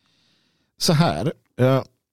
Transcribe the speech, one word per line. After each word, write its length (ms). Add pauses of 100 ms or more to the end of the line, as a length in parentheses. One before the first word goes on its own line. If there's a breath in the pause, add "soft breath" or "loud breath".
(760)
så 160
här, 400 (240)
eh, 260 (300)